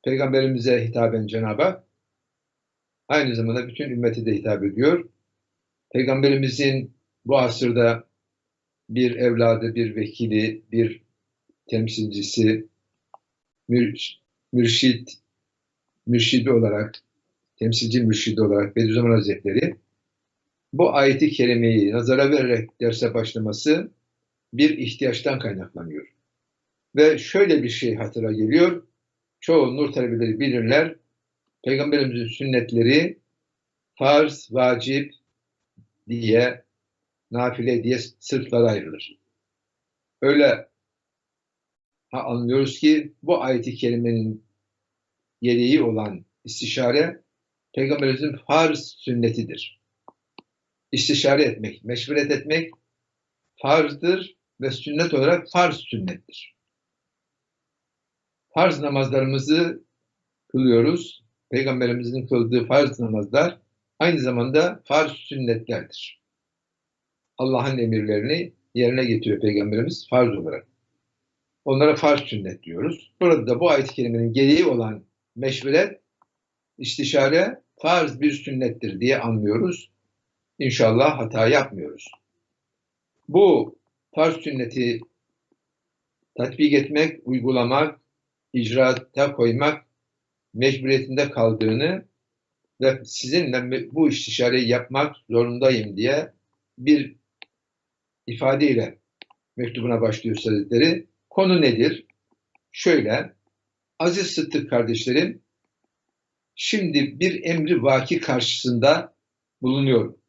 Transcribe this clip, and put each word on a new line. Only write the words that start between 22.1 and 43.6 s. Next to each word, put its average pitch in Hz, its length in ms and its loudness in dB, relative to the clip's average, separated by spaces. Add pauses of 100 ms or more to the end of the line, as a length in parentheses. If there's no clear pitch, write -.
vererek 123 500 0
derse 113 340 -2
başlaması 113 760 -2 (600)
bir 147 260 2
ihtiyaçtan 127 600 -4
kaynaklanıyor. 87 760 -10 (840)
Ve 151 220 6
şöyle 190 440 2
bir 120 60 -4
şey 113 260 -4
hatıra 110 380 -6
geliyor. 156 520 2 (560)
Çoğu 135 360 2
nur 147 160 -2
talebeleri 117 480 -2
bilirler. 135 560 0 (680)
Peygamberimizin 135 600 -2
sünnetleri 123 920 0 (760)
farz, 147 560 2
vacip 127 640 0 (920)
diye, 117 560 0 (640)
nafile 123 540 -2
diye 123 140 0
sınıflara 117 720 0
ayrılır. 80 480 -8 (1040)
Öyle 139 460 4 (1400)
ha, 127 140 -8
anlıyoruz 123 540 0
ki 151 340 4 (100)
bu 160 200 0
ayet-i 123 320 -2